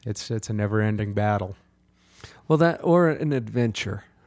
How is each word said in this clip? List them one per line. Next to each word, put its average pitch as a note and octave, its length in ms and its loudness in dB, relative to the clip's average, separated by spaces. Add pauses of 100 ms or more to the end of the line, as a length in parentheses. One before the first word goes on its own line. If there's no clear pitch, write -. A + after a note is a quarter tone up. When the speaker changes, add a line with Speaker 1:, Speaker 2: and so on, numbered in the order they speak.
Speaker 1:
It's, - 260 -8
it's A2 180 -6
a A2 40 -4
never-ending G#2+ 600 0
battle. G#2 440 0 (880)
Speaker 2:
Well, D#3 120 4
that, E3 240 2
or E3+ 260 4
an D3 240 -2
adventure. A#2 720 -2 (220)